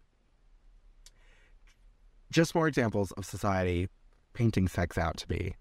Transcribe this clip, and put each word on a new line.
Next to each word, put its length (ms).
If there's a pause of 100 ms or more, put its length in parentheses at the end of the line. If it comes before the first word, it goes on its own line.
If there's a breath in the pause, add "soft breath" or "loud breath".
(2250 soft breath)
Just 240
more 140
examples 440
of 120
society 640 (440)
painting 360
sex 300
out 180
to 100
be 340